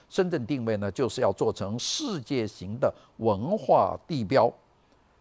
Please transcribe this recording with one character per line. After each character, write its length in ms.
深 200
圳 160
定 180
位 140
呢， 140
就 180
是 120
要 120
做 180
成 280
世 420
界 260
型 320
的 140
文 400
化 500
地 160
标。 280